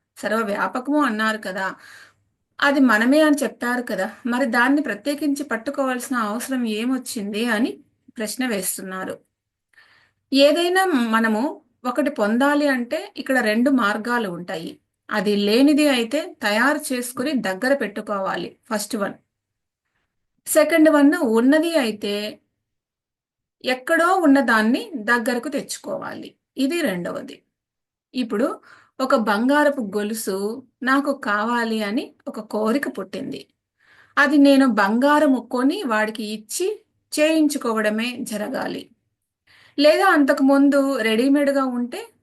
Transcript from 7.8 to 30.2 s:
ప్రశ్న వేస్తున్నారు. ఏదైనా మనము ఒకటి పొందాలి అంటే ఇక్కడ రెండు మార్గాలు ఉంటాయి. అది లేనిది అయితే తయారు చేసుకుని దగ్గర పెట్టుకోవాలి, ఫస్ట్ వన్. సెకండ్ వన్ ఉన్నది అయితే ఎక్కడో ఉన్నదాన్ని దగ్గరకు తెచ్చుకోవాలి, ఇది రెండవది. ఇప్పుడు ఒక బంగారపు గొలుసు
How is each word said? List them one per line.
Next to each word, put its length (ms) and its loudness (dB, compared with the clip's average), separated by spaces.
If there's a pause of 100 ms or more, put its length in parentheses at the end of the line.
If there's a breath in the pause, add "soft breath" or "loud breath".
ప్రశ్న 260 -6 (100)
వేస్తున్నారు. 640 -8 (1160 soft breath)
ఏదైనా 520 4 (320)
మనము 280 2 (460)
ఒకటి 300 0
పొందాలి 560 2
అంటే 240 -4 (220)
ఇక్కడ 160 -2 (120)
రెండు 200 2 (120)
మార్గాలు 560 -2
ఉంటాయి. 340 -10 (460)
అది 160 0 (140)
లేనిది 380 4 (120)
అయితే 220 -2 (260)
తయారు 420 0
చేసుకుని 460 -4 (140)
దగ్గర 340 -2
పెట్టుకోవాలి, 680 -6 (200)
ఫస్ట్ 320 -6
వన్. 140 -6 (1400)
సెకండ్ 400 4
వన్ 180 6 (260)
ఉన్నది 320 4 (120)
అయితే 320 -4 (1500)
ఎక్కడో 460 0 (160)
ఉన్నదాన్ని 560 4 (300)
దగ్గరకు 440 -2
తెచ్చుకోవాలి, 760 -10 (320)
ఇది 160 0 (100)
రెండవది. 480 -8 (880)
ఇప్పుడు 240 -2 (580 soft breath)
ఒక 100 2 (140)
బంగారపు 520 2 (140)
గొలుసు 400 -4 (540)